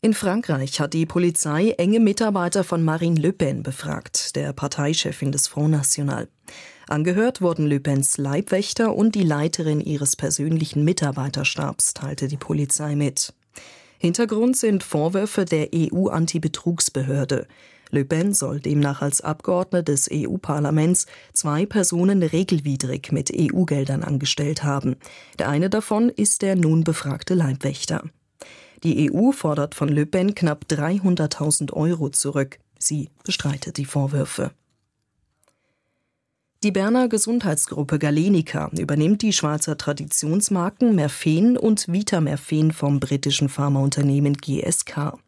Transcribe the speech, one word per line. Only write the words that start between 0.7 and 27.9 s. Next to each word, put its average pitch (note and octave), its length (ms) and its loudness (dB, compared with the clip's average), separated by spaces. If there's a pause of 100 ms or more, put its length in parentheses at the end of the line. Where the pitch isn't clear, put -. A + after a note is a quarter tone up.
hat D3 120 -2
die E3 140 2
Polizei E3+ 720 2
enge G3 200 2
Mitarbeiter G3+ 640 2
von E3+ 200 0
Marine E3 360 2
Le D#3+ 140 2
Pen C#3 300 -2
befragt, - 720 -6
der C#3+ 160 -4
Parteichefin D3 800 -2
des C#3 160 0
Front D3+ 220 0
National. C#3 580 0 (600)
Angehört F3+ 520 0
wurden E3 260 2
Le C#3+ 140 2
Pens C#3 380 0
Leibwächter F#3+ 760 0
und G#3+ 200 2
die G3+ 100 2
Leiterin D3+ 560 0
ihres D3 340 -2
persönlichen D3+ 720 0
Mitarbeiterstabs, C#3+ 1080 -2
teilte C#3 340 -6
die D3 80 -6
Polizei D3 600 -2
mit. C#3 360 -2 (680)
Hintergrund A3+ 540 2
sind G#3 260 2
Vorwürfe F#3+ 600 0
der D#3+ 300 0
E-U-Antibetrugsbehörde. D#3+ 1700 0 (440)
Le C#3 160 2
Pen E3+ 260 2
soll C#3 260 -2
demnach C#3+ 440 0
als C#3+ 180 0
Abgeordnete F3 720 0
des - 180 0
E-U-Parlaments D3+ 920 0 (300)
zwei D#3 320 0
Personen F#3+ 560 2
regelwidrig D3 920 -2
mit C#3 160 -2
E-U-Geldern C#3+ 720 0
angestellt D3 640 -2
haben. C3+ 320 0 (420)
Der B2 120 0
eine D#3 180 2
davon G#3+ 400 0
ist - 320 0
der F#3+ 160 2
nun D#3+ 260 4
befragte D#3 520 -2
Leibwächter. C#3 680 -2 (800)